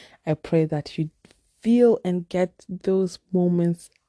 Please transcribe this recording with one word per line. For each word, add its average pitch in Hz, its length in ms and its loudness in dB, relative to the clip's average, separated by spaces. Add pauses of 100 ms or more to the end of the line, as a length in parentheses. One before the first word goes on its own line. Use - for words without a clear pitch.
(260)
I 156 80 -2
pray 160 320 0
that 151 320 -6
you 156 120 -4 (520)
feel 233 420 4
and 180 260 -4
get 180 380 -4
those 190 520 -4 (120)
moments 175 580 0 (180)